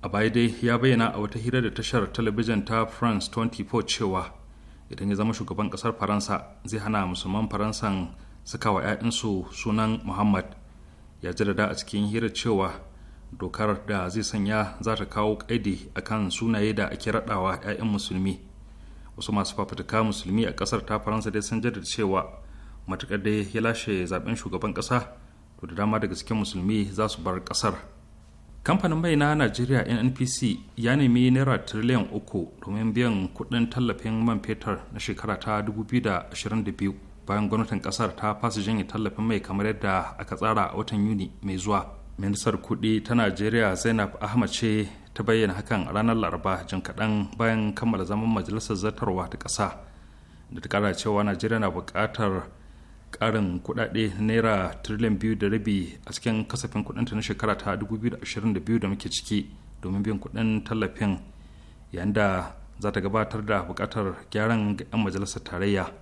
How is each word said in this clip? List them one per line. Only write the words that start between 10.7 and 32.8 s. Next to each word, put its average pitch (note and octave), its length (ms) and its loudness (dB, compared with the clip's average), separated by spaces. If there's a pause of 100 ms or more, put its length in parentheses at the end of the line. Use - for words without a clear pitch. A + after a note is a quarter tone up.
Ya F2+ 100 -4
jaddada G2+ 380 2
a - 40 -4
cikin G#2 380 -2
hirar A2+ 220 0
cewa F#2+ 380 2 (600)
dokar G2+ 540 -2
da F#2 240 -2
zai A2 120 -2
sanya G#2 600 0
za A2 120 0
ta G#2 120 -4
kawo G#2+ 320 0
ƙaidi G2+ 580 -2
a - 60 -6
kan G#2+ 280 0
sunaye A2 460 2
da G2+ 160 2
ake - 180 -4
raɗawa F#2+ 540 0
'ya'yan G#2+ 240 -2
Musulmi. F#2+ 520 0 (760)
Wasu - 160 -4
masu G2+ 220 0
fafutuka A2 480 -2
Musulmi G#2 440 2
a D#2 60 -2
ƙasar G2+ 340 -2
ta G#2+ 120 0
Faransa G#2+ 320 -2
dai G#2 120 0
sun A2+ 180 -2
jaddada G#2 240 -2
cewa F#2+ 400 2 (640)
matuƙar G2 340 -4
dai G#2 300 2
ya A2+ 80 0
lashe A2 460 0
zaɓen F#2 300 -2
shugaban F#2+ 360 -4
ƙasa, - 340 0 (540)
to, F2+ 60 -10
da E2+ 80 -10
dama G#2+ 260 2
daga F#2+ 160 -2
cikin - 240 -4
Musulmi G2+ 500 0
za G#2 180 0
su - 120 -6
bar F#2 200 -2
ƙasar. - 340 -2 (880)
Kamfanin F3 360 4
mai E3 160 4
na D3 180 6
Najeriya, B2 540 4
N A#2 100 2
N B2 140 4
P C3 140 0
C, A#2 340 0 (160)
ya A#2+ 200 2
nemi B2+ 340 8
naira B2+ 280 6
tiriliyan A2+ 540 2
uku G2+ 360 -4 (160)
domin A2 300 0